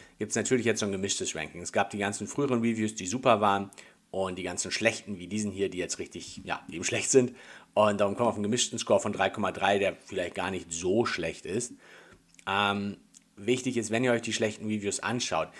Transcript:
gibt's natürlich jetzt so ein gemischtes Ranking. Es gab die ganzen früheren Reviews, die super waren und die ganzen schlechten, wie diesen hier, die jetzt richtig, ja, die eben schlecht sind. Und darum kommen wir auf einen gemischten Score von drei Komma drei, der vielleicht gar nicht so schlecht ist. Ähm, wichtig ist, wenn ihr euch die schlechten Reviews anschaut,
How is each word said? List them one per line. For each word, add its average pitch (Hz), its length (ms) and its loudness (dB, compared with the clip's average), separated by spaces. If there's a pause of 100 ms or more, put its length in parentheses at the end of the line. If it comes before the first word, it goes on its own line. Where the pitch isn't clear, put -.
(180)
gibt's 107 160 -6
natürlich 113 300 2
jetzt 110 160 2
so 107 60 0
ein 98 60 0
gemischtes 98 440 -2
Ranking. 78 240 -8
Es 85 120 -10
gab 101 180 2
die 107 80 -6
ganzen 101 280 -2
früheren 127 340 0
Reviews, 110 340 0
die 95 120 -8
super 110 360 4
waren 98 280 2 (400)
und 92 280 -2
die 90 60 -6
ganzen 90 260 -4
schlechten, 107 480 0
wie 87 80 -10
diesen 104 240 -2
hier, 95 180 0
die 90 80 -6
jetzt 87 220 -4
richtig, - 460 -10
ja, - 240 -6
die 156 80 -10
eben - 80 -4
schlecht - 260 -2
sind. 123 260 6 (380)
Und 104 260 4
darum 101 140 2
kommen 117 140 2
wir - 20 2
auf 101 60 -2
einen 104 80 -2
gemischten 117 340 0
Score 101 220 4
von 104 120 -2
drei 98 160 2
Komma 95 240 -2
drei, 95 260 2
der 95 160 2
vielleicht 90 400 -6
gar 90 160 -2
nicht 85 220 -6
so 92 320 2
schlecht 82 400 -4
ist. 104 300 -4 (720)
Ähm, 101 500 0 (400)
wichtig 127 400 0
ist, 107 140 -2
wenn 117 140 2
ihr 123 80 4
euch 113 100 2
die 110 100 -6
schlechten 107 360 -2
Reviews 101 320 -2
anschaut, 95 480 -2 (120)